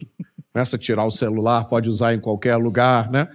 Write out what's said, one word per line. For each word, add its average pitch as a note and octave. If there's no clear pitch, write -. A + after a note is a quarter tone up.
<laughs> -
começa B2+
a A2+
tirar G#2+
o A2
celular, A2+
pode A#2
usar A#2
em A2
qualquer A2+
lugar, A#2
né? C#3